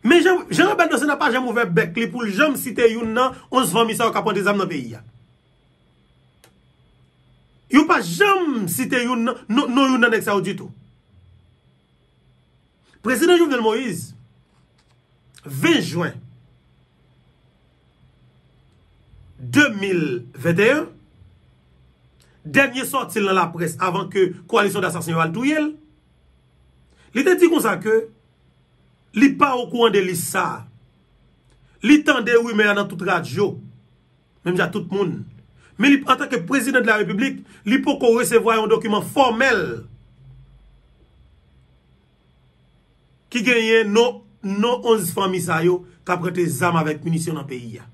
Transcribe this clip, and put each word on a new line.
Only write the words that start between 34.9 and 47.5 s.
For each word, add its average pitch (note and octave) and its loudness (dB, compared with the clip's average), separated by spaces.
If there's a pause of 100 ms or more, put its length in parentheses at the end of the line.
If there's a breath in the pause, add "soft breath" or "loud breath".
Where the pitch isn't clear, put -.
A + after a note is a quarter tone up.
moun. E3 -4 (540 soft breath)
Men C#4 4
li, C4+ 4 (100)
an B3+ 4
tanke C4+ -4 (100)
prezidan B3+ 0
de A3 0
la G#3+ 4
Repiblik, A3+ -4 (260 loud breath)
li B3+ 2
poko C4 4
resevwa A3+ 2
yon A3 0
dokiman G#3+ 0
fòmèl A#3+ 2 (3750)
ki A#3+ -2
genyen A3+ 2
non, A#3 2 (180)
non A3 -2
onz G#3 0
fanmi F#3 -2
sa E3 -2
yo F3+ 0 (240 loud breath)
k F3+ 0
ap F3 -8
prete F3 -2
zam E3+ 0
avèk D3+ -4
minisyon E3 -4
nan C3+ -10
peyi A#2+ -12